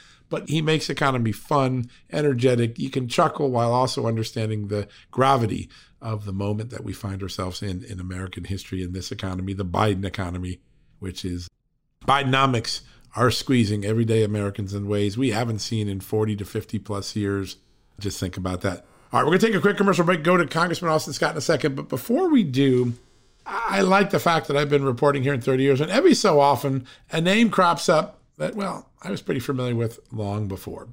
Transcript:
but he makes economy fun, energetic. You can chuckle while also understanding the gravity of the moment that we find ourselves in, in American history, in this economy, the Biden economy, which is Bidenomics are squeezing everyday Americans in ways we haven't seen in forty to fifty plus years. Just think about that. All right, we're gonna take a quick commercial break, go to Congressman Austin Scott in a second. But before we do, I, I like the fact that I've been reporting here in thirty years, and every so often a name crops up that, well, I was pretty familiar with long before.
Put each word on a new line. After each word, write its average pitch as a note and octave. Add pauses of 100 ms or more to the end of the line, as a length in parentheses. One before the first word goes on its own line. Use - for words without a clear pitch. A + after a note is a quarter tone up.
(280)
but -
he D#3
makes D#3
economy B2+
fun, B2+ (220)
energetic. B2
You C3+
can B2+
chuckle D3+
while A#2
also B2
understanding A2
the G#2 (220)
gravity B2+ (320)
of G#2+
the G2
moment G#2
that -
we G#2
find G2
ourselves F#2
in, F#2
in F#2+
American F#2
history, F#2+
in F2+
this F#2
economy, F#2+
the G2
Biden G2
economy, F2+ (400)
which F#2
is F2 (580)
Bidenomics C3+ (340)
are A#2
squeezing G#2+
everyday A2
Americans G2+
in G2+
ways G#2
we C3
haven't A2
seen G#2+
in G2
forty G#2+
to G2+
fifty G#2
plus G2
years. G2 (420)
Just F#2+
think F#2
about F#2
that. F2+ (240)
All A#2+
right, B2+
we're D#3+
gonna A3
take G3+
a E3
quick G3+
commercial G3
break, E3+
go F3
to E3+
Congressman E3
Austin D#3
Scott D#3
in D#3+
a -
second. C#3+
But D3
before C#4
we C4
do, B2+ (520)
I, -
I -
like F#3+
the E3
fact E3
that C#3+
I've D3
been C#3+
reporting C#3
here C#3+
in B2
thirty C3
years, C#3
and E3
every D4
so E3
often C#3 (240)
a D#3+
name G3
crops E3+
up - (140)
that, -
well, - (140)
I F#3
was G3+
pretty C#3+
familiar B2
with A#2 (140)
long G#2
before. -